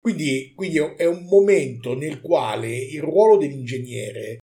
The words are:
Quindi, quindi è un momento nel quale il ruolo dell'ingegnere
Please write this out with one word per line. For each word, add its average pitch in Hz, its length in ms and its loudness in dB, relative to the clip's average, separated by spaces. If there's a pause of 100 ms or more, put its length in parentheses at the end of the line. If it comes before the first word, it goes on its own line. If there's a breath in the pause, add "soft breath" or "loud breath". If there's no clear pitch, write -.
Quindi, 147 500 -4
quindi 180 220 -4
è 160 280 -2
un 175 180 0
momento 156 720 2
nel 143 260 -8
quale 113 500 -2
il 131 300 -8
ruolo 196 360 6
dell'ingegnere 120 1040 -6